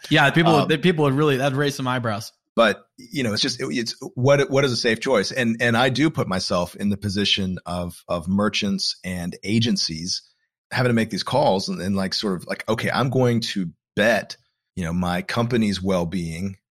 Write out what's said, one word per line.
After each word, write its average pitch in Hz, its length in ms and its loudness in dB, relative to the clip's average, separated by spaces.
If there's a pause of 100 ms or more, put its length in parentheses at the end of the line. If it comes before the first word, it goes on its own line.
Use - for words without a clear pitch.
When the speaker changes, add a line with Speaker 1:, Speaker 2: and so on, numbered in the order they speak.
Speaker 1:
Yeah, 147 220 4
people, 165 240 6
Speaker 2:
um, 139 120 4
Speaker 1:
the 156 120 0
people 165 240 2
would 135 100 4
really, 143 240 2
that'd 131 180 0
raise 143 200 0
some 131 120 -4
eyebrows. 117 440 -4 (240)
Speaker 2:
But, 110 280 4 (140)
you - 240 -6
know, 110 120 0
it's 104 100 0
just, 127 180 -4
it, 135 80 -2
it's 113 260 -4 (200)
what, 139 340 4
what 139 160 2
is 127 60 0
a 117 40 -2
safe 113 260 0
choice? 123 300 2
And, 117 300 -2
and 117 160 4
I 131 120 4
do 135 200 2
put 131 180 -2
myself 92 480 -2
in 101 140 -2
the 98 80 -2
position 95 640 -2
of, 87 440 -8
of 87 200 -4
merchants 101 760 0
and 90 400 -6
agencies 98 800 -2 (480)
having 127 180 0
to 117 60 2
make 110 160 0
these 92 100 -4
calls 123 480 0
and, 90 100 -6
and, 95 160 -2
like, 95 200 -2
sort 95 220 -2
of - 100 -12
like, - 200 -8
"Okay, 117 220 -2
I'm 123 220 0
going 120 300 2
to 92 280 -4 (260)
bet, 104 400 2 (400)
you 90 100 -4
know, 82 80 -4
my 90 280 0
company's 113 580 0
well-being 90 800 -2 (140)